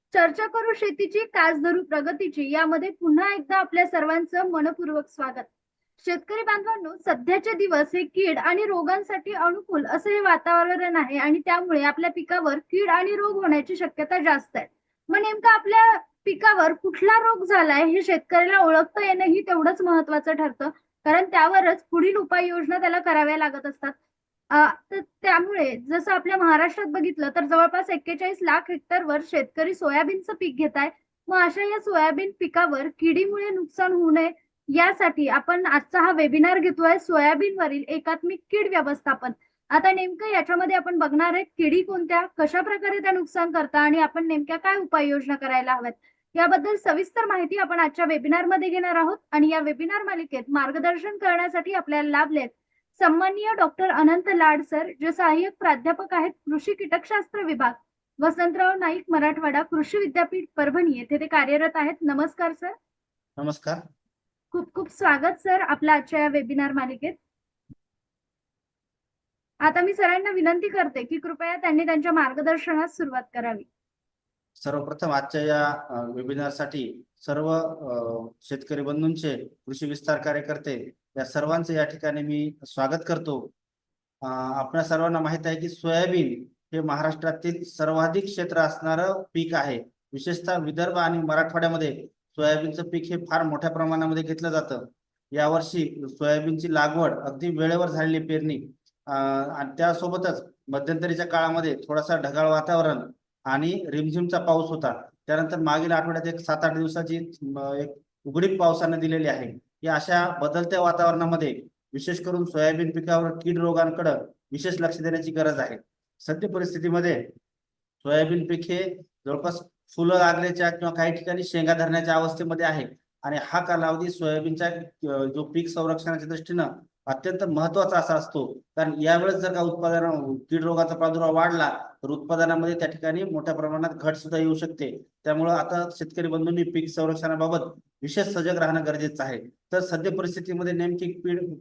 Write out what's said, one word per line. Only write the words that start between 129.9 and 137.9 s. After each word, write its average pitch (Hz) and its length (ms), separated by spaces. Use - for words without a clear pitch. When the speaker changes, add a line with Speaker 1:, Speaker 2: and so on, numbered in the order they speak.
Speaker 2:
कीड 160 280
रोगाचा 165 320
प्रादुर्भाव 160 400
वाढला 165 440
तर 135 40
उत्पादनामध्ये 165 720
त्या 160 80
ठिकाणी 160 360
मोठ्या 170 320
प्रमाणात 156 380
घट 156 220
सुद्धा 156 220
येऊ 160 160
शकते. 156 520
त्यामुळं 160 300
आता 175 380
शेतकरी 165 360
बंधूंनी 165 360
पीक 160 260
संरक्षणाबाबत 160 920